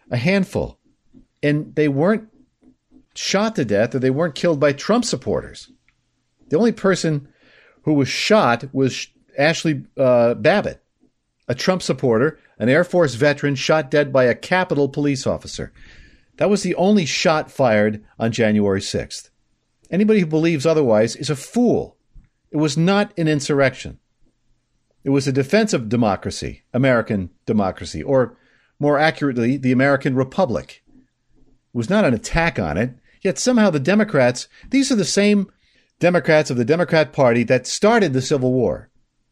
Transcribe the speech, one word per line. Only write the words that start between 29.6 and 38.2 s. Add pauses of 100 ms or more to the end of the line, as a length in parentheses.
American
Republic.
It
was
not
an
attack
on
it. (220)
Yet
somehow
the
Democrats, (200)
these
are
the
same (480)
Democrats
of
the
Democrat
Party
that
started
the